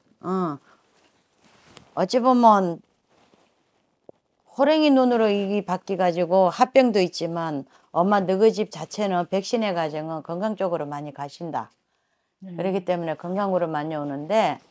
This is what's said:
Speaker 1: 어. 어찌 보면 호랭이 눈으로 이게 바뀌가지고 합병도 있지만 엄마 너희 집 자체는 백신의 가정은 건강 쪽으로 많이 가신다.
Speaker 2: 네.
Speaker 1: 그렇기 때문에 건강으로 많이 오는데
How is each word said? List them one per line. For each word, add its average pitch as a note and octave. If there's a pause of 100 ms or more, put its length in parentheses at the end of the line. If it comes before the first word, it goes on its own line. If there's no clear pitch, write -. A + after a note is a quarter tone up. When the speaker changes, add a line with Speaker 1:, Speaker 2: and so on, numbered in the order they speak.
(220)
Speaker 1:
어. F3 (1400)
어찌 F#3
보면 A3 (1800)
호랭이 D4+
눈으로 A#3+
이게 G3+
바뀌가지고 F3+
합병도 B3
있지만 E3 (260)
엄마 G3
너희 F#3+
집 G3
자체는 F3
백신의 G3+
가정은 D#3
건강 F#3+
쪽으로 E3+
많이 C#3+
가신다. C#3+ (680)
Speaker 2:
네. F#3
Speaker 1:
그렇기 F3+
때문에 E3+
건강으로 F#3
많이 D#3
오는데 D3+ (120)